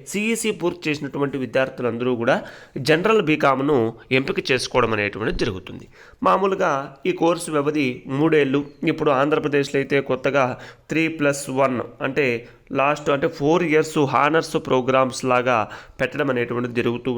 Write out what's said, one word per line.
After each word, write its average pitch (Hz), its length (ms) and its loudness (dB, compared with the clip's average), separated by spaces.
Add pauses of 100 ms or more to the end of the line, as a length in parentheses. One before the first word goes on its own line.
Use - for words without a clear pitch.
సిఈసి 220 400 -2 (100)
పూర్తి 170 260 -4
చేసినటువంటి 143 560 -4
విద్యార్థులందరూ 123 720 -2 (100)
కూడా 131 140 2 (520)
జనరల్ 185 400 4
బీకామ్ను 143 480 2 (420)
ఎంపిక 139 220 -2 (100)
చేసుకోవడం 120 460 0
అనేటువంటిది 104 460 -2
జరుగుతుంది. - 440 -8 (400)
మామూలుగా 190 460 2 (380)
ఈ - 100 2
కోర్సు 170 360 0
వ్యవధి 147 300 0 (340)
మూడేళ్ళు. 143 420 4 (300)
ఇప్పుడు 151 260 2
ఆంధ్రప్రదేశ్లో 143 640 0
అయితే 139 160 0 (100)
కొత్తగా 131 380 0 (460)
త్రీ 160 120 0 (140)
ప్లస్ 143 260 0 (160)
వన్, 131 180 2 (280)
అంటే 139 200 0 (540)
లాస్ట్, 147 360 0
అంటే 151 120 0 (120)
ఫోర్ 165 280 2
ఇయర్స్ 156 320 2 (140)
హానర్స్ 151 420 2 (140)
ప్రోగ్రామ్స్ 131 520 2 (120)
లాగా 123 240 2 (420)
పెట్టడం 139 340 -2
అనేటువంటిది 120 460 -2
జరుగుతూ 120 380 0